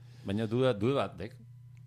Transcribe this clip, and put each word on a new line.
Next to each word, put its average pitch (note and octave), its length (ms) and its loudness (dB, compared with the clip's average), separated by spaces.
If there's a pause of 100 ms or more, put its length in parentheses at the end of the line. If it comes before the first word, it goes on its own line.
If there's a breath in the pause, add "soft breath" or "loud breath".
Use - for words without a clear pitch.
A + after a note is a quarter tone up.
(260 soft breath)
Baina G#2 220 0
dude, B2 280 4
dude A2 180 2
bat, G#2 240 0
dek. - 180 -8 (520)